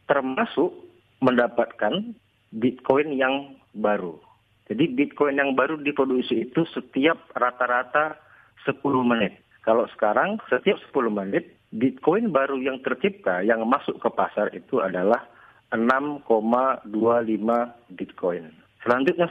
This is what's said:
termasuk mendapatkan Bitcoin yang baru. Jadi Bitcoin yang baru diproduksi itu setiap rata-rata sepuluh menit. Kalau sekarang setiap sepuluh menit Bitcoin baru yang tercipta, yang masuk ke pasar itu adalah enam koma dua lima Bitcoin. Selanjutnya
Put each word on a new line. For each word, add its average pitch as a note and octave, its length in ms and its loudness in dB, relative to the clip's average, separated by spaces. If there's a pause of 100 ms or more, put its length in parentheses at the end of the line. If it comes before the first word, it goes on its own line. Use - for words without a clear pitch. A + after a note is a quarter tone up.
termasuk C#3 640 0 (480)
mendapatkan B2 960 0 (400)
Bitcoin C#3+ 640 0
yang C3+ 400 -2 (160)
baru. G2 480 -2 (440)
Jadi B2+ 320 -2
Bitcoin C#3+ 400 0
yang C#3 160 0
baru C3+ 240 0
diproduksi B2+ 720 -2
itu E3 240 0
setiap C#3 480 0 (160)
rata-rata B2 800 0 (480)
sepuluh C3+ 400 0
menit. A2+ 320 0 (240)
Kalau A2+ 320 2
sekarang C3+ 560 0
setiap B2+ 400 0
sepuluh A#2 240 0
menit G2 400 -4 (160)
Bitcoin D3 640 0
baru C3+ 240 0
yang C3 240 -4
tercipta, C3 640 -2
yang A2+ 240 2
masuk - 320 -2
ke A#2 80 0
pasar G2+ 480 -2
itu A2 240 -4
adalah F#2+ 400 0 (480)
enam C3 560 0
koma A#2+ 560 2
dua A2+ 400 0
lima A#2 560 -2 (160)
Bitcoin. F2 560 -6 (320)
Selanjutnya E3 500 0